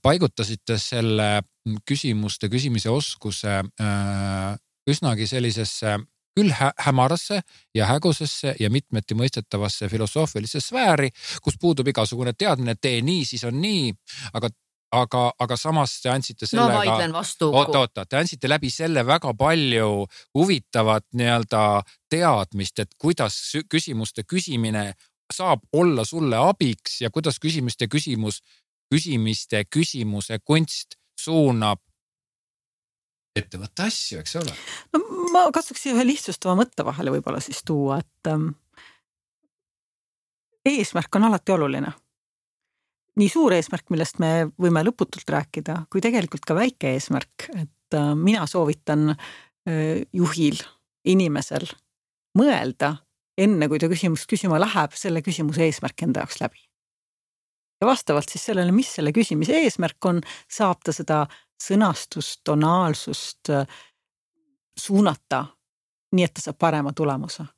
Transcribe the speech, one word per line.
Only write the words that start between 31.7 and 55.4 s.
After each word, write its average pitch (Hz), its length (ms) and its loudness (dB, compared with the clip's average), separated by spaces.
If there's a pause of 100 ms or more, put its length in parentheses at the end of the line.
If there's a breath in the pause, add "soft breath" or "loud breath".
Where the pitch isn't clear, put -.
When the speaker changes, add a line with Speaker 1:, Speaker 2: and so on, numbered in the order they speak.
Speaker 1:
ettevõtte 104 480 -8
asju, - 380 -4
eks - 140 -10
ole? 160 180 -6 (360 loud breath)
Speaker 3:
No 320 100 2 (320)
ma 359 180 6
katsuks 302 340 -4
siia 262 140 -2
ühe 254 80 4
lihtsustava 196 500 -2
mõtte 233 300 0
vahele 135 260 -4
võib-olla 143 320 -4
siis - 200 -10
tuua, 139 360 0
et, - 300 -8
ähm, 156 220 -2 (2250 soft breath)
eesmärk 208 520 0
on 214 100 6
alati 202 240 2
oluline. 143 380 0 (1300)
Nii 202 140 4
suur 269 240 4
eesmärk, 165 340 -2
millest 165 300 -2
me 165 100 2 (220)
võime 170 340 2
lõputult - 420 -4
rääkida, 156 600 -4
kui 190 160 -2
tegelikult 233 440 -2
ka 156 80 2
väike 196 380 0
eesmärk, - 560 -6
et, 165 480 -6
äh, 147 180 2
mina 180 320 2
soovitan, 151 640 0
äh, 156 1040 -6
juhil, 160 480 0 (440)
inimesel 151 600 2 (680)
mõelda, 160 580 2 (440)
enne 190 300 4
kui 147 120 0
ta 165 80 2
küsimust 165 420 -2
küsima 175 300 0
läheb, 196 340 0
selle 165 280 -4
küsimuse 160 460 0